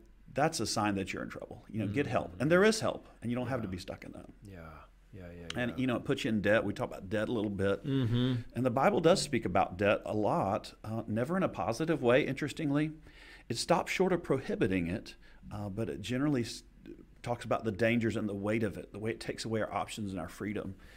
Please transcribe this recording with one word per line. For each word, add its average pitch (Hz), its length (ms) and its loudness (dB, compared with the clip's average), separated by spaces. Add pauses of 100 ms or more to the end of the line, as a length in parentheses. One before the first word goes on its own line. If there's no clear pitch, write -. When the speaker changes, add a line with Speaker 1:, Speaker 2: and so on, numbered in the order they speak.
(320)
Speaker 1:
that's 156 280 2
a 107 60 0
sign 104 280 2
that 95 180 -2
you're 62 100 -6
in 58 60 -8
trouble. - 400 -12
You 110 120 -4
know, 101 80 0
get 135 180 0
help. 113 260 -2
Speaker 2:
Mm-hmm. 92 100 -6
Speaker 1:
And 147 80 4
there 180 140 8
is 220 160 4
help, - 280 -2 (120)
and 113 100 -4
you 120 60 -2
don't 123 120 -4
have 131 140 -2
to 107 40 -4
Speaker 2:
Yeah. 95 60 -6
Speaker 1:
be 90 60 -4
stuck - 260 -10
in - 80 -14
that. - 140 -16 (160)
Speaker 2:
Yeah, 95 180 -16 (520)
yeah, 95 100 -14 (160)
yeah, 85 220 -8
Speaker 1:
And, 123 120 -2
Speaker 2:
yeah. - 40 -12
Speaker 1:
you 127 120 -2
know, 120 80 0
it - 80 -6
puts - 200 -2
you 135 60 -2
in 107 100 2
debt. 101 240 6
We 104 80 0
talk 123 160 -4
about 92 220 -12
debt 107 180 0
a 117 40 -2
little 107 180 0
bit. 98 340 0
Speaker 2:
Mm-hmm. 127 500 2 (200)
Speaker 1:
And 123 100 0
the 127 60 2
Bible 151 300 4
does 170 200 6
speak - 240 0
about 92 320 2
debt 101 300 4
a 98 80 -2
lot, 107 580 0 (120)
uh, 110 240 -4
never 127 280 0
in 190 60 0
a 143 60 2
positive 131 520 0
way, 127 260 6
interestingly. 147 640 0 (560)
It 120 100 -2
stops - 340 2
short 190 200 4
of 175 100 2
prohibiting 123 640 2
it, - 300 -4 (360)
uh, 104 160 -6
but 98 220 -4
it 73 100 -6
generally 127 420 0
s-, - 200 -8 (600)
talks 120 220 -4
about 113 200 0
the 110 80 0
dangers 113 440 4
and 107 120 0
the 101 60 -4
weight 104 280 0
of 101 160 0
it, - 140 -12
the 101 60 -10
way 107 120 -4
it 113 100 -6
takes - 240 -8
away 110 160 -2
our - 120 -2
options 98 400 -4
and 95 80 -4
our 80 80 -6
freedom, 104 460 -6 (220)